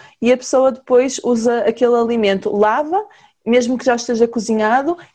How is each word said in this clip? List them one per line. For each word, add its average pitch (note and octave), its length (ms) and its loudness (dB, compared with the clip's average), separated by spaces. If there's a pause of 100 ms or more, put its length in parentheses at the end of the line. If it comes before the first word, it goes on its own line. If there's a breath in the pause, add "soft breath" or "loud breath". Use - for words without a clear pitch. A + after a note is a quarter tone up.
(200 loud breath)
e A#3+ 120 2
a B3+ 40 4
pessoa C4 360 0
depois C4 520 0
usa A#3 400 0
aquele A#3+ 320 0
alimento, A3 580 0
lava, D4 520 0 (400 soft breath)
mesmo A#3+ 320 2
que - 60 -12
já B3 100 2
esteja A#3 340 0
cozinhado, A#3 680 -2 (180 loud breath)